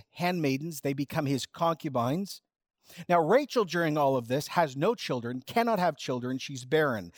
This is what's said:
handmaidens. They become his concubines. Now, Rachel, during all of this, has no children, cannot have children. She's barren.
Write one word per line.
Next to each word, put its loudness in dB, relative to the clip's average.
handmaidens. -2
They 0
become -2
his 0
concubines. -2
Now, 4
Rachel, 4
during 0
all 4
of -2
this, -2
has 2
no 2
children, -6
cannot 0
have 0
children. -4
She's -10
barren. 0